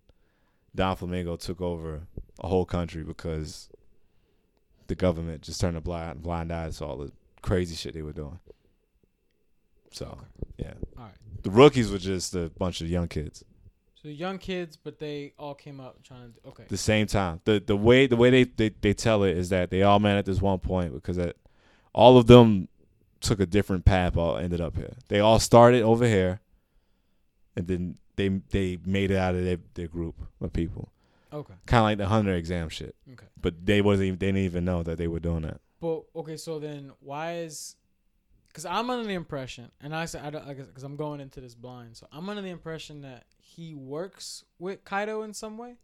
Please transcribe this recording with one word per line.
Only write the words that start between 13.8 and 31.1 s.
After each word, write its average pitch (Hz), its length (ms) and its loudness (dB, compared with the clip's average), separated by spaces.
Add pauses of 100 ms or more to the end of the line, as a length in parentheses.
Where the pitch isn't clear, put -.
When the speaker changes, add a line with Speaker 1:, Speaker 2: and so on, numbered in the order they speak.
Speaker 2:
So 151 60 -18
young 180 300 -12
kids, 180 380 -10
but 151 220 -16
they 147 400 -12
all 143 160 -14
came 139 260 -20
up - 220 -20
trying 123 300 -20
to, - 180 -20
okay. - 180 -20
Speaker 1:
The 98 80 -8
same 107 300 0
time. 90 380 -2
The, 104 200 4
the 104 120 0
way, 123 300 6
the 123 100 2
way 123 140 6
they, 127 140 6
they, 110 240 -2 (120)
they 104 120 2
tell 104 320 0
it 87 120 2
is 90 120 -4
that 90 220 0
they 92 120 2
all 101 160 6
met 104 180 2
at 101 100 -2
this 95 140 -2
one 98 180 0
point 90 340 -4
because 90 260 -8
it, 87 180 -4 (580)
all 127 240 10
of 117 80 6
them 113 420 10 (520)
took 101 200 -2
a 95 60 0
different 95 380 0
path, 90 320 4
all 85 200 0
ended 85 240 -4
up 82 160 -6
here. 71 160 -10 (160)
They 101 120 2
all 107 200 6
started 120 420 8
over 117 240 4
here, 92 340 2 (1160)
and 87 100 -6
then 90 300 -4 (200)
they, 98 120 0 (220)
they 92 340 -2
made 95 260 -2
it 98 60 0
out 92 180 0
of 90 100 -2
their, 90 140 -2 (160)
their 87 140 -10
group 82 280 -10 (240)
of 85 120 -8
people. - 400 -6 (400)